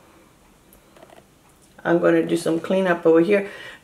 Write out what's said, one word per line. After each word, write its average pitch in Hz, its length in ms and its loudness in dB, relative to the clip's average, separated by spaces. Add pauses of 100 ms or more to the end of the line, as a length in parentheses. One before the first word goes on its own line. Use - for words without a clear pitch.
(1800)
I'm 170 160 0
gonna 170 260 2
do 170 100 -2
some 165 240 -2
cleanup 185 460 -2
over 165 160 6
here. 196 280 0 (340)